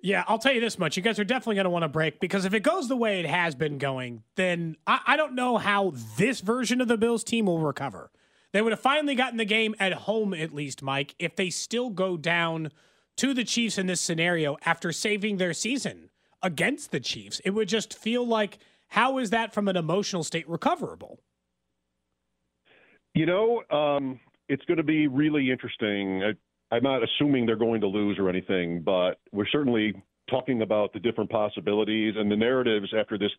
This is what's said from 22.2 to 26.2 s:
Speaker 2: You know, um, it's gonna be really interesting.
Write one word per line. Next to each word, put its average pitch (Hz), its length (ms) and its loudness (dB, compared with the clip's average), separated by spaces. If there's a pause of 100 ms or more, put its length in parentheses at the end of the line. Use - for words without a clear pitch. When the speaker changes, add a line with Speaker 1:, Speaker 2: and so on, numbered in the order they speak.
Speaker 2:
You 156 120 4
know, 220 440 2
um, 143 500 0 (280)
it's 139 160 -2
gonna 165 180 2
be 151 240 4
really 143 440 2
interesting. 101 760 -2